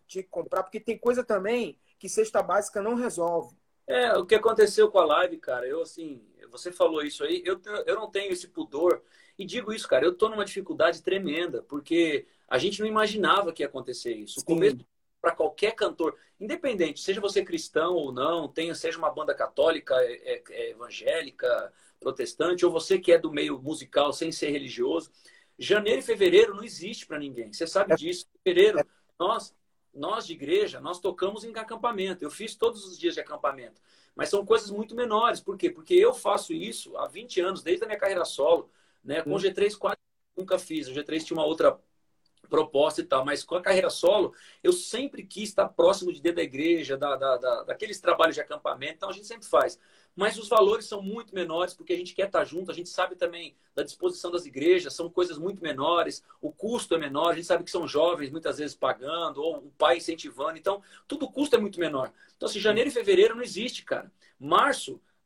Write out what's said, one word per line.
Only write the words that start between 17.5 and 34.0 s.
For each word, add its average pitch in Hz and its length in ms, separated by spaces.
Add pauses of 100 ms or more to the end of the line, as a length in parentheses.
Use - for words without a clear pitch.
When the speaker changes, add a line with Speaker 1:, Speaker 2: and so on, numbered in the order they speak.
Speaker 2:
ou 143 180
não, 147 360
tenha, 160 260
seja 165 240
uma 156 120
banda 147 240
católica, 143 640
é, 123 380
é, 120 160
é 117 200
evangélica, 117 1000 (280)
protestante, 156 640
ou 170 80
você 165 260
que 175 140
é 165 60
do 160 140
meio 147 280
musical 143 520
sem 165 200
ser 151 180
religioso, 139 600 (480)
janeiro 214 400
e 269 40
fevereiro 202 520
não 202 80
existe 202 440
pra 151 120
ninguém. 120 340
Você 165 140
sabe 190 260
Speaker 1:
É. 165 40
Speaker 2:
disso. 175 300 (180)
Fevereiro, 180 340
Speaker 1:
É. 143 60 (340)
Speaker 2:
nós, 202 360 (380)
nós 175 340
de 170 60
igreja, 151 480
nós 165 200
tocamos 202 420
em 226 140
acampamento. 208 680
Eu 147 60
fiz 214 240
todos 226 320
os 180 100
dias 165 180
de 156 60
acampamento. 135 600 (340)